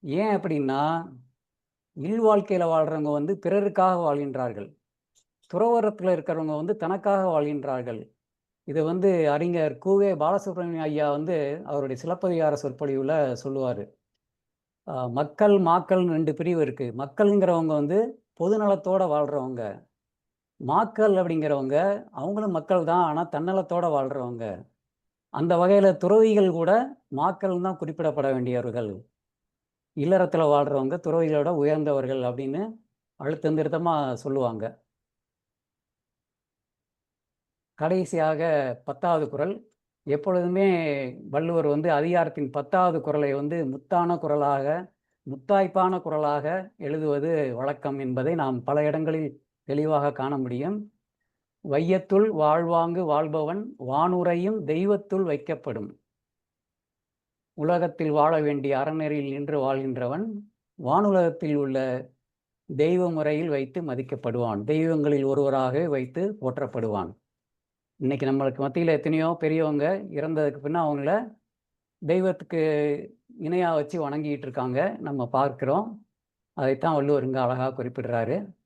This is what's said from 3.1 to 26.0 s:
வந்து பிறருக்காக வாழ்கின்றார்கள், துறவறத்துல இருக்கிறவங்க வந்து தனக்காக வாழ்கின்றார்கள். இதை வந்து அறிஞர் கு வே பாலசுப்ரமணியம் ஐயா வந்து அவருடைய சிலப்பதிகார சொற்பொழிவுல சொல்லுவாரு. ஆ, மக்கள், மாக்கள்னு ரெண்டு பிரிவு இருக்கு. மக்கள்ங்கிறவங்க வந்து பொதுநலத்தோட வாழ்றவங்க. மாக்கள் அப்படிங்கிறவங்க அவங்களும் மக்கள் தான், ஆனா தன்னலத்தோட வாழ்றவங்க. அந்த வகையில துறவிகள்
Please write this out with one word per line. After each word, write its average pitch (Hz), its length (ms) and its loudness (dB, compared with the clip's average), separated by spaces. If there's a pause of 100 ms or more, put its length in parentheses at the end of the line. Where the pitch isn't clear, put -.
வந்து 151 340 -2
பிறருக்காக 185 540 2
வாழ்கின்றார்கள், 131 800 -4 (760)
துறவறத்துல 208 640 2
இருக்கிறவங்க 156 400 -2
வந்து 160 200 -2
தனக்காக 190 520 0
வாழ்கின்றார்கள். 135 840 -2 (520)
இதை 151 180 -2
வந்து 175 480 4
அறிஞர் 156 480 0
கு 196 180 2
வே 196 180 4
பாலசுப்ரமணியம் 170 680 -2
ஐயா 151 300 0
வந்து 151 540 -2
அவருடைய 135 380 -4
சிலப்பதிகார 165 600 0
சொற்பொழிவுல 135 800 -2
சொல்லுவாரு. 131 480 -4 (920)
ஆ, 131 200 -4
மக்கள், 151 540 4
மாக்கள்னு 180 480 2
ரெண்டு 156 260 0
பிரிவு 170 260 0
இருக்கு. 139 380 -2
மக்கள்ங்கிறவங்க 185 680 4
வந்து 156 580 0 (160)
பொதுநலத்தோட 196 640 2
வாழ்றவங்க. 135 840 -2 (680)
மாக்கள் 196 560 2
அப்படிங்கிறவங்க 160 1000 0
அவங்களும் 202 400 -4
மக்கள் 170 340 0
தான், 170 200 4
ஆனா 160 240 -2
தன்னலத்தோட 175 640 -2
வாழ்றவங்க. 123 760 -4 (600)
அந்த 170 280 2
வகையில 190 400 6
துறவிகள் 208 540 6